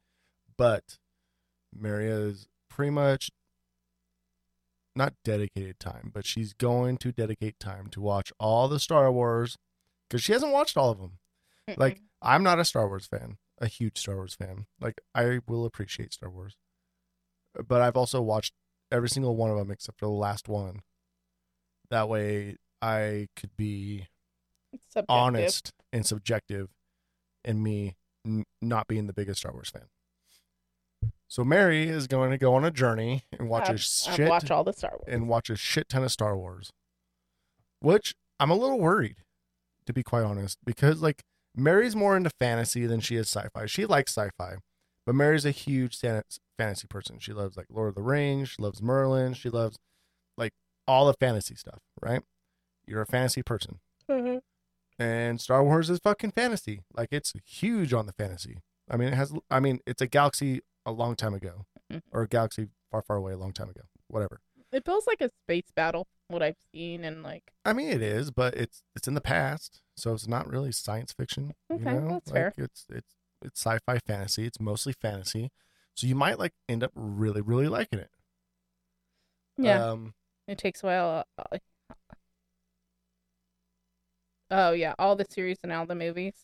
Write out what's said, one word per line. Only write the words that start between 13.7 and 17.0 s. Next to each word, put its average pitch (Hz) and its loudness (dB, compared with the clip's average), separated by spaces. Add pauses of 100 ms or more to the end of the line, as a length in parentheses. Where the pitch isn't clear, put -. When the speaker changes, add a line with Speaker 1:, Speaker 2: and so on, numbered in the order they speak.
Speaker 1:
Star 101 -6
Wars 95 -10
fan. 95 -10 (100)
Like, 117 -6 (120)
I 123 2
will 117 -2
appreciate - -8
Star - -14
Wars, 92 -16 (1000)